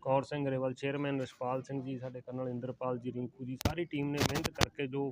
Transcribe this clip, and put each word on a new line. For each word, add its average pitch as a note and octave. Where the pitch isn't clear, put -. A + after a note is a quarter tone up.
ਕੌਰ C3+
ਸਿੰਘ C#3+
ਗਰੇਵਾਲ C3
ਚੇਅਰਮੈਨ, C#3
ਰਛਪਾਲ B2+
ਸਿੰਘ C3+
ਜੀ, C3
ਸਾਡੇ B2+
ਕਰਨਲ B2+
ਇੰਦਰਪਾਲ B2
ਜੀ, A#2+
ਰਿੰਕੂ B2
ਜੀ, B2+
ਸਾਰੀ E3
ਟੀਮ C#3+
ਨੇ D3
ਮਿਹਨਤ D#3+
ਕਰਕੇ -
ਜੋ C#3